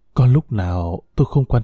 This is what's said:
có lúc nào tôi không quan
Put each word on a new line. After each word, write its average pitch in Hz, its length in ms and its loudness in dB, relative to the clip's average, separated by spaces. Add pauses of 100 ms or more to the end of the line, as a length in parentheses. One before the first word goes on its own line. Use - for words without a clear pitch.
(140)
có 127 120 2
lúc 131 260 2
nào 90 500 -4 (140)
tôi 135 140 2
không 139 160 0
quan 120 180 0